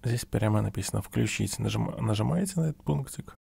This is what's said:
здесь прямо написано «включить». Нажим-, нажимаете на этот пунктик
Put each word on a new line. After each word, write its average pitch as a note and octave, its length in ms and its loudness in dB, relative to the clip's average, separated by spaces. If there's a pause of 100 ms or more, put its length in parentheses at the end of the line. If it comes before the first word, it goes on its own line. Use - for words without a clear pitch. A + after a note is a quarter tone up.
здесь A#2+ 220 0
прямо G#2+ 360 2
написано G#2 400 -2
«включить». G#2+ 560 0
Нажим-, G#2+ 420 -2
нажимаете A#2+ 600 2
на D#3+ 100 2
этот - 140 -8
пунктик - 580 -4